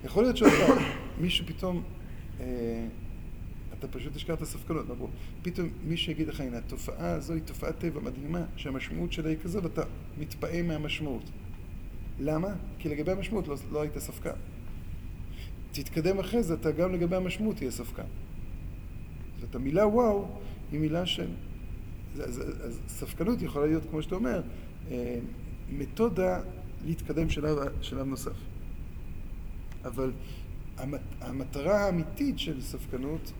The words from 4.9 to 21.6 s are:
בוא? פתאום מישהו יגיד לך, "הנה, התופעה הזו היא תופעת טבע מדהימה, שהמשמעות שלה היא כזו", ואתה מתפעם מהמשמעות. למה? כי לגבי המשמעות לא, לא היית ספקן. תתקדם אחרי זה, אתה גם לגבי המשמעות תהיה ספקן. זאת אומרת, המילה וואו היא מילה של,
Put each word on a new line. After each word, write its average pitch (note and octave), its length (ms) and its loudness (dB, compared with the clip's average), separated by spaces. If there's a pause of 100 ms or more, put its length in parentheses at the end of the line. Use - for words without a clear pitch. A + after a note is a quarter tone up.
בוא? B2 120 -4 (340)
פתאום F3 280 -2 (140)
מישהו E3+ 280 0
יגיד D3+ 160 0
לך, - 140 -4
"הנה, B2 160 -2
התופעה - 540 -2
הזו E3 220 0
היא D#3+ 80 0
תופעת D3+ 380 -4
טבע D3+ 200 0
מדהימה, C#3+ 460 -2 (100)
שהמשמעות D3+ 580 -2
שלה D#3+ 160 0
היא D#3 140 2
כזו", F#3 200 0
ואתה D#3+ 180 0 (360)
מתפעם D#3+ 500 -2
מהמשמעות. D3+ 560 0 (960)
למה? D#3 280 2 (300)
כי D#3+ 120 -2
לגבי D3+ 220 0
המשמעות F#3+ 360 0
לא, C#3+ 80 -2 (160)
לא D3 100 2
היית D3+ 160 0
ספקן. - 360 -4 (1400)
תתקדם E3+ 480 2
אחרי A3+ 240 4
זה, E3+ 100 2
אתה D#3 180 4
גם F3 220 4
לגבי E3+ 220 4
המשמעות F#3 400 2
תהיה C3 160 0
ספקן. A2 320 -4
זאת - 1400 -6
אומרת, - 120 -6
המילה C#3+ 320 6
וואו G#3 400 6 (440)
היא D3 80 0
מילה D#3 260 4
של, - 220 0 (880)